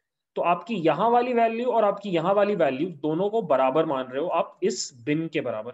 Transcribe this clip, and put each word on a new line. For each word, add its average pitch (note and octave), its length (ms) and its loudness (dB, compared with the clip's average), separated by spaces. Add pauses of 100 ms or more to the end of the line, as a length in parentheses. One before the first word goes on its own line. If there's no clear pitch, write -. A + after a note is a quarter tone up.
(340)
तो - 80 -2
आपकी F3 320 -2
यहाँ E3+ 360 2
वाली A#3+ 220 2
वैल्यू A#3 400 0
और G#3+ 120 2
आपकी G3+ 260 0
यहाँ F3 240 2
वाली G#3 200 2
वैल्यू D#3 360 0
दोनों D#3+ 400 -2
को A3+ 120 0
बराबर C#3+ 440 2
मान C3 200 -2
रहे C3 160 -6
हो F3 60 -4
आप - 340 -4
इस F3 420 -4
बिन D#3 240 -2
के D#3+ 120 -4
बराबर, A2+ 320 -6